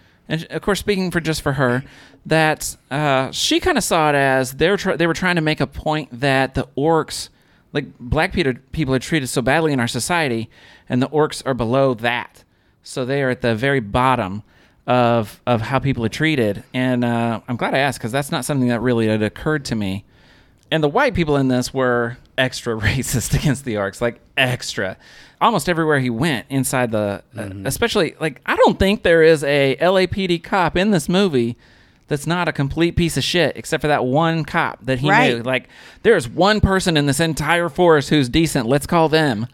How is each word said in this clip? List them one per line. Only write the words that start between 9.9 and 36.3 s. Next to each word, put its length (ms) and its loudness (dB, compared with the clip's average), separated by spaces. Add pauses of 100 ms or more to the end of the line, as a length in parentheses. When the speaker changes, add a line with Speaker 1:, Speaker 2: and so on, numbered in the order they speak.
Speaker 1:
and 120 0
the 80 0
orcs 360 -2
are 80 -2
below 400 0
that. 500 -4 (400)
So 220 -8
they 180 -2
are 60 0
at 120 -4
the 140 2
very 240 0
bottom 640 0 (420)
of, 600 2
of 160 0
how 180 -2
people 260 -2
are 40 -2
treated. 540 0 (100)
And, 320 0
uh, 420 -2
I'm 100 -4
glad 160 -4
I 60 0
asked, 220 -2
'cause 100 -6
that's 200 -4
not 140 -4
something 240 0
that 120 0
really 260 2
had 140 0
occurred 440 -2
to 100 -6
me. 280 -4 (680)
And 120 2
the 60 2
white 240 2
people 240 0
in 100 2
this 260 0
were 440 0 (200)
extra 380 -2
<laughs> 40 -6
racist 540 -2
against 320 0
the 100 -4
orcs, 260 -4
like, 180 -2 (180)
extra. 600 -6 (420)
Almost 300 0
everywhere 300 0
he 100 -2
went 400 -2
inside 420 -2
the, 300 -2 (160)
uh, 40 -10
Speaker 2:
Mm-hmm. 260 -10
Speaker 1:
especially, 520 -2
like, 260 -6
I 100 -2
don't 240 4
think 240 2
there 200 4
is 200 6
a 360 2
L 180 4
A 100 2
P 200 -4
D 120 0
cop 380 0
in 140 2
this 160 2
movie 500 0 (500)
that's 180 -4
not 220 -2
a 60 0
complete 420 0
piece 220 0
of 60 0
shit, 340 0
except 240 -4
for 80 -2
that 160 2
one 400 0
cop 400 -2
that 140 -2
he 100 0
Speaker 3:
Right. 260 4
Speaker 1:
knew. 80 -6
Like, 240 -4 (360)
there's 260 4
one 320 2